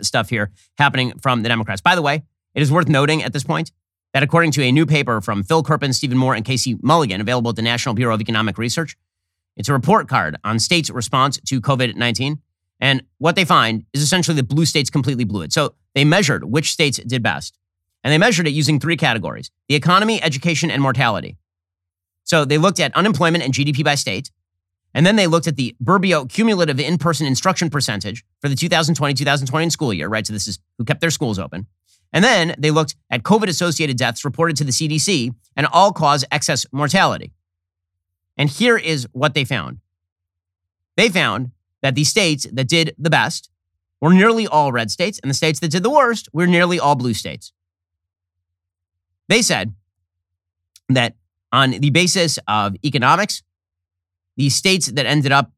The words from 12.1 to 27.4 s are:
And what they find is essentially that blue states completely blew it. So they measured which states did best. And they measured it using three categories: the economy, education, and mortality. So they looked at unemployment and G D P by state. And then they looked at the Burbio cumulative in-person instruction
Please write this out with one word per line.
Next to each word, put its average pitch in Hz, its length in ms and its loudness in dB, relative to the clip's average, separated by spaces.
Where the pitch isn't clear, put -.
And 131 220 2
what 160 180 2
they 190 80 4
find 113 480 2
is 139 100 -2
essentially 165 360 0
that 127 100 0
blue 151 180 2
states - 240 0
completely 131 360 -2
blew 98 160 -4
it. 78 100 -10
So 147 240 0
they 139 120 4
measured 151 400 2
which 135 260 -2
states 143 260 0
did 123 240 -4
best. 87 360 -6
And 131 80 0
they 156 60 4
measured 175 300 2
it 147 40 0
using 147 280 2
three - 180 -2
categories: 101 540 -4
the 143 80 2
economy, 190 480 2
education, 156 480 -2
and 127 100 0
mortality. 127 560 -2
So 156 220 0
they 139 120 0
looked 175 220 2
at 143 160 -2
unemployment 165 480 2
and 131 100 -2
G 143 100 -2
D 147 100 0
P 139 100 -2
by 147 100 2
state. 104 380 -6
And 151 120 2
then 208 120 4
they 196 100 2
looked 170 180 2
at 160 100 -2
the 131 280 -6
Burbio 170 440 2
cumulative 175 520 0
in-person 151 480 -2
instruction 165 420 0